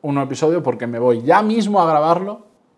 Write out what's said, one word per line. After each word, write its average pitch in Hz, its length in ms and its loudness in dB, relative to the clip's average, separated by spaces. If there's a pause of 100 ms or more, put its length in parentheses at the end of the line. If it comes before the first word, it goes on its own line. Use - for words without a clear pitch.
un 143 140 -4
nuevo 135 120 -2
episodio 156 340 0
porque 120 240 -4
me 120 120 -6
voy 120 240 2
ya 170 180 4
mismo 214 400 0
a 165 80 2
grabarlo 170 580 0 (320)